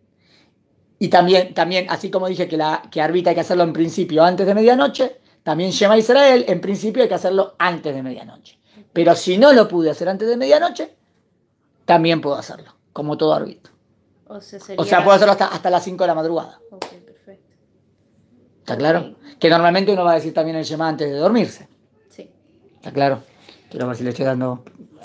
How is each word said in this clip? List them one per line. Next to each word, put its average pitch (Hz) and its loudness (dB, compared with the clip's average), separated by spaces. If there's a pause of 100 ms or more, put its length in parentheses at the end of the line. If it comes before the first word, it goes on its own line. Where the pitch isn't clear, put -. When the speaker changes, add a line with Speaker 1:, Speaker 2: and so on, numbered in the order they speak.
(1000)
Speaker 1:
Y 175 -4
también, 180 4
también, 185 -2
así 180 -8
como 185 -2
dije 180 -4
que, 160 -6
la, 156 -2
que 156 -4
arbit 170 0
hay 170 2
que 170 -2
hacerlo 180 0
en 160 -2
principio 165 0
antes 180 2
de 196 2
medianoche, 247 2 (220)
también 170 -4
Shema 208 4
Israel, 247 4
en 180 -2
principio 202 -4
hay 220 2
que 190 -4
hacerlo 185 -2
antes 160 -4
de 135 -10
medianoche. 123 -16 (340)
Pero 170 4
si 180 -2
no 285 8
lo 226 6
pude 165 -2
hacer 165 -6
antes 196 -4
de 240 -2
medianoche, 294 0 (880)
también 165 2
puedo 143 -4
hacerlo, - -16 (180)
como 147 -8
todo 156 0
arbit. - -8 (600)
Speaker 2:
O 208 -18
sea, - -20
Speaker 1:
O - -20
Speaker 2:
sería 180 -10
Speaker 1:
sea, - 2
puedo 202 6
hacerlo 202 4
hasta, 196 0
hasta 185 -6
las 175 0
cinco 185 -6
de 175 0
la 165 0
madrugada. 160 -6 (100)
Speaker 2:
Ok, 185 -16 (200)
perfecto. - -20 (1080)
Speaker 1:
¿Está 127 -10
claro? 156 0
Speaker 2:
Ok. - -18
Speaker 1:
Que 165 2
normalmente 175 2
uno 180 -2
va 175 2
a 165 2
decir 156 -4
también 160 -4
el 156 -8
Shema 160 -6
antes 151 -6
de 139 -8
dormirse. 196 -2 (420)
Speaker 2:
Sí. - -20 (460)
Speaker 1:
¿Está - -20
claro? 135 -2 (480)
Quiero 123 -8
ver 123 -6
si 120 -10
le 123 -4
estoy 135 -6
dando 127 -4 (420)